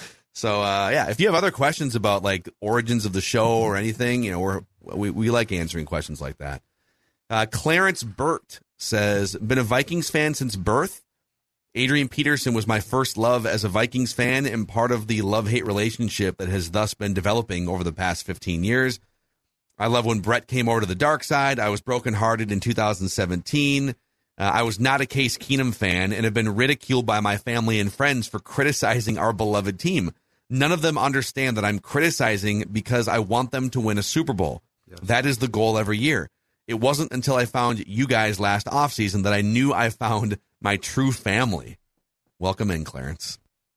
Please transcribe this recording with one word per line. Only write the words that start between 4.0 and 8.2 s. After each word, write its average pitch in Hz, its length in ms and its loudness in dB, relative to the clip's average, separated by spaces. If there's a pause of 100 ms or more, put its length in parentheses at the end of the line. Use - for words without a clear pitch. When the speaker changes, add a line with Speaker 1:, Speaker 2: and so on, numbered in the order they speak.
Speaker 1:
you 101 80 -2
know, 87 80 -4
we're, 95 220 -2 (200)
we, 98 280 -4
we 107 200 0
like 117 220 2
answering 82 340 -4
questions 76 360 -6
like 71 160 -10
that. 71 240 -10 (680)
Uh, 110 220 0
Clarence 180 500 2
Burt 127 600 -4 (160)